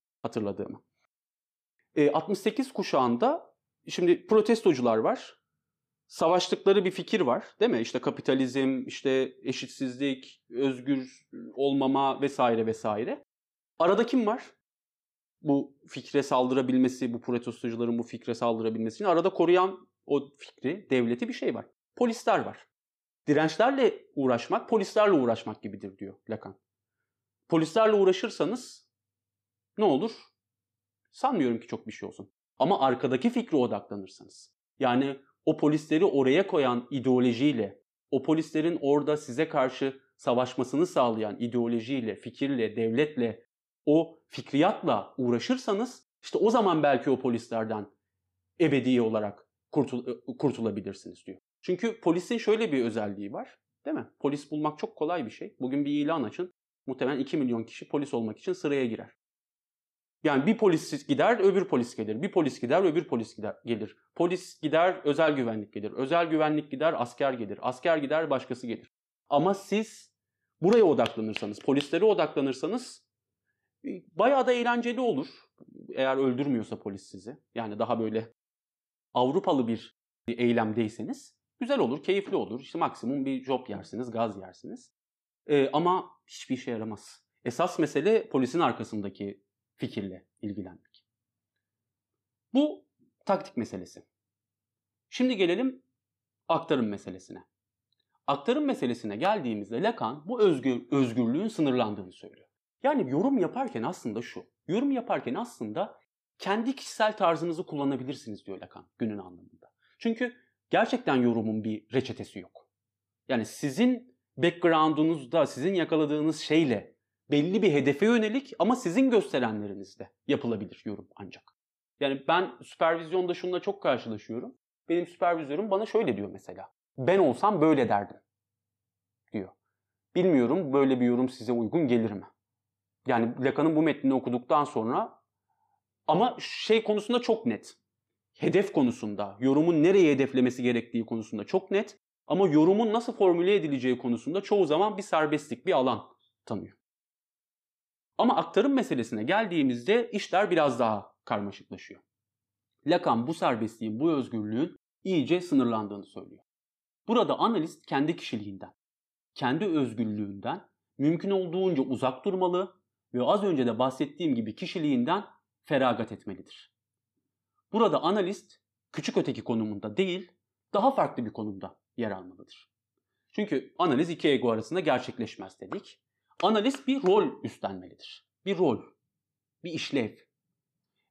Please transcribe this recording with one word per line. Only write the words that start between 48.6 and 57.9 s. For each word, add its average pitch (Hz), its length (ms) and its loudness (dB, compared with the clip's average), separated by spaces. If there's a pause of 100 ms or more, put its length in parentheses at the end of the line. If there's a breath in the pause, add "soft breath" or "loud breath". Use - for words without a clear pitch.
ebedi 127 400 4
olarak 107 460 -2 (240)
kurtul-, 123 640 -4
kurtulabilirsiniz 104 880 -6
diyor. 92 140 -16 (220)
Çünkü 202 380 -4
polisin 180 380 0
şöyle 220 340 0
bir 131 140 2
özelliği 104 480 -6
var, 214 260 -12 (260)
değil 311 120 -4
mi? 117 100 -8 (120)
Polis 143 320 -4
bulmak 151 280 -4
çok - 160 -8
kolay 156 300 -4
bir - 60 -10
şey. - 280 -16
Bugün 139 260 -2
bir 143 60 -2
ilan 147 320 0
açın, - 300 -8 (320)
muhtemelen 131 340 -4
iki 139 180 -4
milyon 120 260 0
kişi - 240 -16
polis 143 260 -4